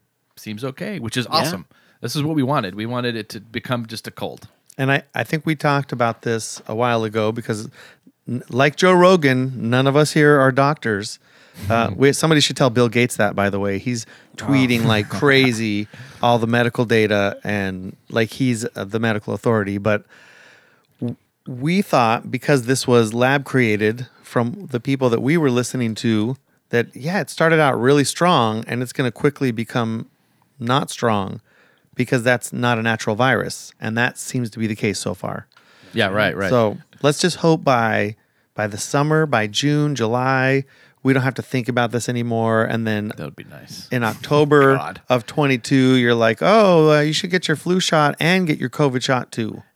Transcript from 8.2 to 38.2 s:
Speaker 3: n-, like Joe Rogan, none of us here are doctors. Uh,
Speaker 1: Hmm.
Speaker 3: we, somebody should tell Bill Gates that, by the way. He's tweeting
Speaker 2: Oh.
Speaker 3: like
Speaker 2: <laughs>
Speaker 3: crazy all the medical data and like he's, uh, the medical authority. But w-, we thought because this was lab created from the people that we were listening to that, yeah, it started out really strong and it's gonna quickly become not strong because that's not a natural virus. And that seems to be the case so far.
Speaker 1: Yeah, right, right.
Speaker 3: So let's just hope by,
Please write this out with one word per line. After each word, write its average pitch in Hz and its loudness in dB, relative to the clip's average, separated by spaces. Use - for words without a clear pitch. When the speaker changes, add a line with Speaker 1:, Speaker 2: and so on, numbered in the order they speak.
Speaker 3:
n-, 127 -6
like 139 0
Joe 185 4
Rogan, 131 4
none 127 2
of 135 2
us 147 2
here 147 6
are 135 4
doctors. 120 -2
Uh, 113 2
Speaker 1:
Hmm. 101 -8
Speaker 3:
we, 139 4
somebody 156 2
should 139 -2
tell 135 4
Bill 120 2
Gates 120 0
that, 101 0
by 98 0
the 98 -4
way. 98 -2
He's 117 -6
tweeting 123 0
Speaker 2:
Oh. - 2
Speaker 3:
like 104 2
Speaker 2:
<laughs> 101 -6
Speaker 3:
crazy 113 2
all 120 4
the 113 -2
medical 120 0
data 104 2
and 95 -6
like 113 -2
he's, 123 -2
uh, - -8
the 101 -6
medical 110 -4
authority. 101 0
But 104 -2
w-, 120 -6
we 147 -2
thought 117 0
because 127 0
this 127 -2
was 117 4
lab 131 0
created 113 0
from 156 -4
the 123 -4
people 131 0
that 113 0
we 143 0
were 147 2
listening 120 -2
to 113 -2
that, 117 -2
yeah, 160 -4
it - -8
started 165 2
out 131 4
really 139 4
strong 120 2
and 120 -4
it's 123 -8
gonna 127 -2
quickly 139 0
become 113 -4
not 135 -2
strong 107 -2
because 123 0
that's 123 0
not 120 0
a - -4
natural 113 -2
virus. 110 -2
And 110 -6
that 120 -2
seems 123 -6
to - -14
be 110 -4
the 104 -4
case 101 -4
so 95 -6
far. 101 -10
Speaker 1:
Yeah, 110 0
right, 98 0
right. 95 -4
Speaker 3:
So 113 2
let's 143 2
just 180 0
hope 160 2
by, 110 0